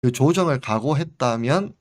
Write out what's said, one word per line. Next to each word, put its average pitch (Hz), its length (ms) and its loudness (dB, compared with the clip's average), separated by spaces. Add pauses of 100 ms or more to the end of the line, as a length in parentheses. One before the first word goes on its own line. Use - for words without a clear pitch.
그 127 80 2
조정을 151 500 2
각오했다면 131 1200 -2